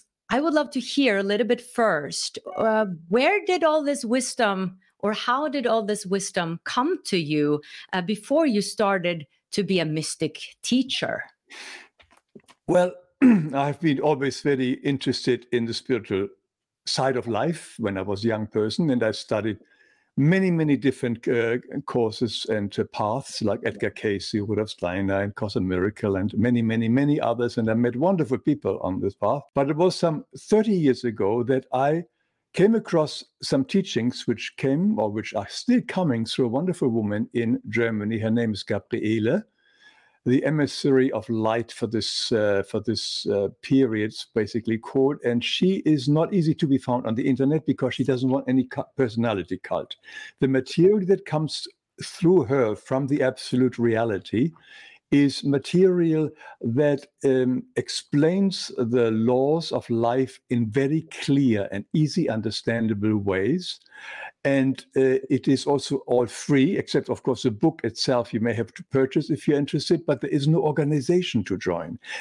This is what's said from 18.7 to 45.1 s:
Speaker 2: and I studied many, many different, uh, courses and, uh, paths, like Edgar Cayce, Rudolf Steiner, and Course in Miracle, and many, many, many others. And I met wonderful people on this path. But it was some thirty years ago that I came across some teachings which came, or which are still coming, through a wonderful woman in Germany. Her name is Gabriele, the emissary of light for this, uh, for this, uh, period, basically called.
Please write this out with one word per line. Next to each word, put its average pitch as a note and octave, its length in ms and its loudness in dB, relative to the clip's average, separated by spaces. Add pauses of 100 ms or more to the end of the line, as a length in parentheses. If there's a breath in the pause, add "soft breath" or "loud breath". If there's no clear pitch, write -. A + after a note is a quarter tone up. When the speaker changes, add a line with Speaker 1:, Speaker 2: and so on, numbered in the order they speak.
Speaker 2:
and B2 140 0
I A2 80 2
studied G#2+ 480 -4 (560 soft breath)
many, F#3 360 2
many D#3 260 2
different, A#2 500 -2
uh, A#2 300 0 (300)
courses A2+ 600 -2
and, G#2 300 -4
uh, A2 60 0
paths, A2+ 580 -6
like G#2+ 220 0
Edgar A2 260 -4
Cayce, G2+ 460 -4
Rudolf G#2 340 -2
Steiner, G2 520 -2
and G2+ 120 -4
Course G#2 220 -6
in F#2 120 0
Miracle, F#2+ 480 0
and F#2+ 220 -2
many, A#2+ 240 2
many, A2+ 260 0
many C#3+ 320 2
others. A#2 380 -2
And A2+ 100 0
I A2 60 2
met A#2+ 220 2
wonderful D3 420 0
people C#3 460 -2
on F#2+ 160 -4
this G2 160 -2
path. A#2+ 260 0 (140)
But C#3 160 2
it D#3 40 -4
was F3 200 2
some D#3 300 0 (120)
thirty G#3+ 360 2
years D3 300 2
ago A2 400 0
that C3 300 0
I D3 300 2 (500)
came G#3 220 4
across D#3+ 480 0 (180)
some C3+ 240 0
teachings B2 640 -2
which - 280 -4
came, D#3 440 0
or G#2+ 100 0
which G#2 240 -6
are G2+ 160 -4
still - 380 0
coming, B2+ 380 0
through C3 200 0
a A#2 40 0 (100)
wonderful F3 300 0
woman A2 440 0
in A#2 340 0
Germany. A2 520 -2
Her A2 100 -2
name A2+ 240 0
is F#2+ 80 -6
Gabriele, A2+ 800 -2 (840 soft breath)
the C3 200 2
emissary C3+ 680 2
of G#2+ 160 -6
light A2+ 440 -2
for - 160 -6
this, - 440 -4
uh, G#2 300 2
for - 180 -8
this, - 460 -6
uh, G2+ 240 0 (120)
period, A2+ 520 2 (200)
basically A2 440 -2
called. C3+ 480 0